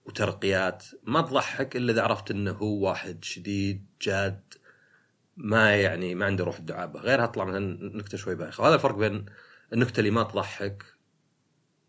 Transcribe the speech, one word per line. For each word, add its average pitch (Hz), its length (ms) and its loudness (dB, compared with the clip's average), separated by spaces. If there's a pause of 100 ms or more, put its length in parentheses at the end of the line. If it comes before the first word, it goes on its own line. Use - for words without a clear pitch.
وترقيات، 95 800 -2 (180)
ما 143 180 2
تضحك 135 540 -2
إلا 123 180 2
إذا 110 80 4
عرفت 107 300 -2
إنه 98 200 -2
هو 101 380 0
واحد 87 340 -6
شديد 98 640 -4 (160)
جاد، 98 520 -2 (840)
ما، 110 380 4
يعني، 90 400 2
ما 98 100 0
عنده 95 180 2
روح 85 140 -2
الدعابة. 82 420 -10
غيرها 120 260 2
تطلع 107 200 -4
مثلًا 95 320 -4 (200)
نكتة 101 200 -8
شوي 95 180 -4
بايخة. 80 280 -8
وهذا 151 120 8
الفرق 131 200 2
بين 101 300 0 (480)
النكتة 120 260 4
اللي 104 120 4
ما 113 120 4
تضحك 101 600 -4 (1040)